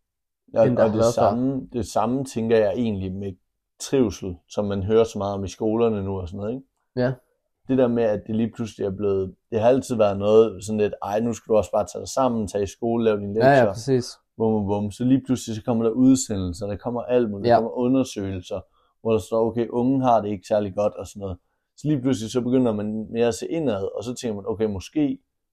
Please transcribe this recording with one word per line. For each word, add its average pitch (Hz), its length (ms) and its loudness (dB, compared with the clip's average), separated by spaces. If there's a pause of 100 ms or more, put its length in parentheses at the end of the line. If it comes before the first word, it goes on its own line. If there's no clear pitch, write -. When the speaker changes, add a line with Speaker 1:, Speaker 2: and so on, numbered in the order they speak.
(540)
Speaker 1:
Ja, 113 100 6
Speaker 2:
end 123 120 4
der 113 60 4
Speaker 1:
og 113 80 6
Speaker 2:
har 104 40 -2
Speaker 1:
det 110 60 0
Speaker 2:
været 117 140 4
før. 110 80 0
Speaker 1:
samme, 127 500 0
det 117 140 -4
samme 120 380 -2
tænker 113 320 0
jeg 104 160 4
egentlig 98 400 -2
med 98 200 -8 (480)
trivsel, 101 560 0 (120)
som 104 160 -4
man 101 180 -4
hører 110 220 4
så 113 140 -8
meget 101 160 -2
om 98 100 -6
i 92 40 -6
skolerne 110 540 0
nu 95 180 -6
og 87 80 -10
sådan 98 120 -14
noget, 107 140 -6
ikke? 135 120 -12 (300)
Speaker 2:
Ja. 123 160 0 (560)
Speaker 1:
Det 131 100 2
der 127 100 4
med, 117 140 0
at 104 240 0
det 110 100 -4
lige 113 180 -2
pludselig 107 320 -8
er 98 40 -2
blevet, 95 440 -2 (160)
det 110 100 -2
har 113 80 4
altid 131 280 2
været 101 220 2
noget 104 460 4
sådan 107 160 -2
lidt, 104 220 0
"Ej, 101 180 -2
nu 117 120 -2
skal 107 200 -4
du 110 40 6
også 104 160 2
bare 104 140 0
tage - 140 -10
dig 92 80 -12
sammen, 117 400 -2
tage - 160 -2
i - 20 -4
skole, 117 380 -2
lave 107 160 2
dine 101 240 -6
Speaker 2:
Ja, - 60 8
ja, 143 40 8
Speaker 1:
lektier." 117 180 4
Speaker 2:
præcis. 120 340 -2 (300)
Speaker 1:
Bum, 113 160 0
bum, 104 140 0
bum. 104 240 -2
Så 120 140 -6
lige 127 220 4
pludselig, 117 300 -4
så 110 80 -10
kommer 113 200 0
der 113 60 2
udsendelser, 110 760 2
der 104 100 -6
kommer 120 260 -6
alt 123 280 0
muligt, 101 180 -4
Speaker 2:
Ja. 117 40 6
Speaker 1:
der 113 60 8
kommer 113 120 -2
undersøgelser, 107 920 -2 (420)
hvor 113 100 0
der 110 60 4
står, 113 280 0
"Okay, 117 220 -2
unge 127 340 0
har 120 180 4
det 101 80 -4
ikke 104 200 -6
særlig 104 260 0
godt," 104 200 0
og 95 120 -10
sådan - 140 -16
noget. 92 180 -8 (380)
Så - 120 -6
lige 151 120 0
pludselig, 117 300 -2
så 123 100 0
begynder 123 320 2
man 107 400 -6
mere 117 160 2
at 113 60 0
se - 140 -8
indad, 110 480 -4
og 104 80 -8
så 123 100 -8
tænker 113 220 -6
man, 98 100 -12
"Okay, 107 200 -4
måske, 107 520 -2 (340)